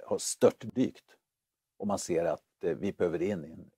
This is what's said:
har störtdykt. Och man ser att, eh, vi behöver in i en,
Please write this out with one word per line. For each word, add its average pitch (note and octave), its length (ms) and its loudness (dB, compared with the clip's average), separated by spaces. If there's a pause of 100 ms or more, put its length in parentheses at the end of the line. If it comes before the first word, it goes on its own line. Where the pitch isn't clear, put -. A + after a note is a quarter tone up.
har - 120 -2
störtdykt. - 1000 0 (600)
Och G#2+ 100 -6
man G2 120 0
ser E2+ 260 0
att, - 380 -4
eh, E2 140 0
vi F2+ 160 -2
behöver E2+ 280 0
in F2+ 240 -2
i E2 60 -14
en, E2+ 260 -18